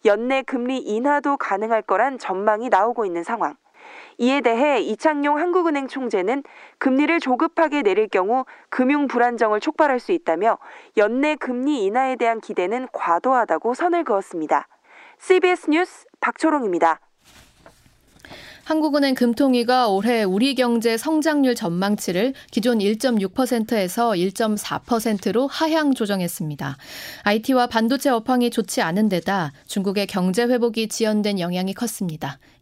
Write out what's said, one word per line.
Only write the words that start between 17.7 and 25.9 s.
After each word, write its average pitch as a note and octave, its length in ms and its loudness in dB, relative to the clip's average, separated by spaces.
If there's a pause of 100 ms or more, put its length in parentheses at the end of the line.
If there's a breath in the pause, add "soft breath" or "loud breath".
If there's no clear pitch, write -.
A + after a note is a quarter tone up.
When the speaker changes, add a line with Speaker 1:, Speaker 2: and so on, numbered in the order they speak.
Speaker 2:
한국은행 D4 540 2
금통위가 B3 720 2
올해 G#3+ 340 2
우리 G#3 320 2
경제 A#3 420 2
성장률 D4 600 2
전망치를 G3 760 -2 (180 loud breath)
기존 A#3 280 2
일 G#3 200 0
점 A#3+ 200 2
육 F#3+ 140 -4
퍼센트에서 A3+ 800 0
일 F3+ 180 0
점 G#3+ 240 0
사 D#3 220 -6
퍼센트로 A3 680 0
하향 D#4 440 0